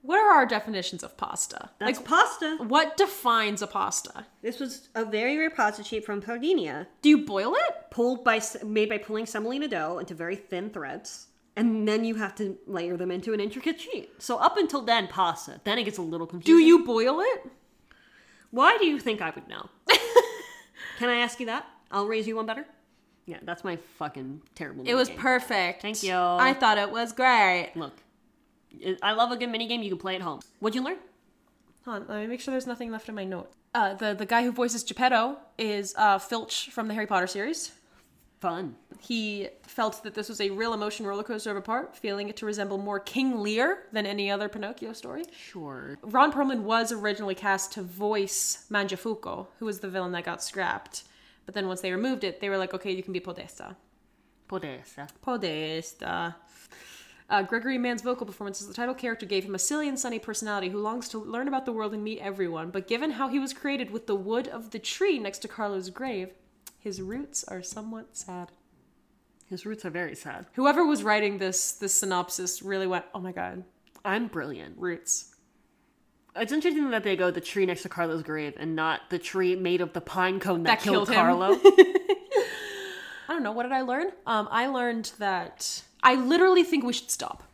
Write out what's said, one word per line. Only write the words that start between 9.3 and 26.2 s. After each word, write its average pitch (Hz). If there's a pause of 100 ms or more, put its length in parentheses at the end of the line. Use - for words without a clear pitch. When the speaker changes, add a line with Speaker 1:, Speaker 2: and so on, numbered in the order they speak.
Speaker 2:
dough 170
into 180
very 170
thin 202
threads. 151 (320)
And 220
then 220
you 226
have 208
to 190 (100)
layer 175
them 180
into 185
an 208
intricate 262
sheet. - (120)
So 247
up -
until 294
then, 220
pasta. -
Then 214
it 233
gets 196
a 180
little 165
confusing. 180
Speaker 1:
Do 320
you 339
boil 247
it? 453 (1000)
Speaker 2:
Why 330
do 392
you 294
think 214
I 160
would -
know? - (200)
Speaker 1:
<laughs> - (1000)
Speaker 2:
Can 240
I 240
ask 240
you 240
that? 226 (240)
I'll 202
raise 220
you 220
one 220
better. 233 (640)
Yeah, 165
that's 170
my 175 (220)
fucking 143 (140)
terrible 135
Speaker 1:
It 240
was 262
Speaker 2:
minigame. -
Speaker 1:
perfect. 240
Speaker 2:
Thank 214
you. 190
Speaker 1:
I 180